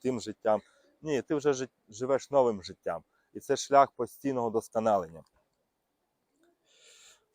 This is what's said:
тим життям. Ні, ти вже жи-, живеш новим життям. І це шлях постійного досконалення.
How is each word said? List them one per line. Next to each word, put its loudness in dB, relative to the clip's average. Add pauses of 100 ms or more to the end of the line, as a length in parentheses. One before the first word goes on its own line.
тим -4
життям. 0 (400)
Ні, -2
ти -4
вже 2
жи-, -6 (200)
живеш -2
новим 4
життям. -8 (300)
І -12
це -2
шлях 4
постійного -4
досконалення. -2 (2000)